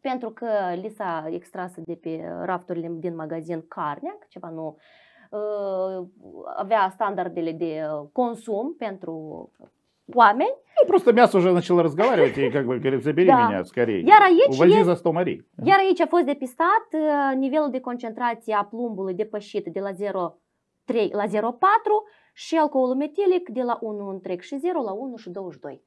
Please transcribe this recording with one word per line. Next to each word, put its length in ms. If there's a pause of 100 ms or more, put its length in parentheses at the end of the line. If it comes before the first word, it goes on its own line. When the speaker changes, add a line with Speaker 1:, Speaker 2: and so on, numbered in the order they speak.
Speaker 1:
pentru 300
că 180 (320)
li 160
s-a 340
extras 460
de 180
pe 300 (200)
rafturile 460
din 240
magazin 540
carnea, 520
că 80
ceva 200
nu, 280 (540)
uh, 760 (500)
avea 380
standardele 580
de, 300 (180)
uh, 120
consum 680
pentru 720 (640)
oameni. 400 (260)
Speaker 2:
Ну, 60
просто 260
мясо 260
уже 140
начало 300
разговаривать 560
и, 120
как 160
бы, 120
говорит, 240
забери 280
Speaker 1:
Да. 60 (120)
Speaker 2:
меня 160
скорее. 400
Speaker 1:
Iar 180
aici 320
Speaker 2:
Увози 260
Speaker 1:
e-, 40
Speaker 2:
за 100
сто 180
морей. 300 (220)
Speaker 1:
iar 140
aici 220
a 60
fost 180
depistat, 680
uh, 440
nivelul 340
de 100
concentrație 760
a 100
plumbului 500
depășit 580
de 80
la 120
zero 460 (460)
trei 280
la 140
zero 240
patru 540 (280)
și 240
alcoolul 400
metilic 520
de 140
la 180
unu 280
întreg 320
și 180
zero 240
la 100
unu 240
și 140
douăzeci 240
și 60
doi. 260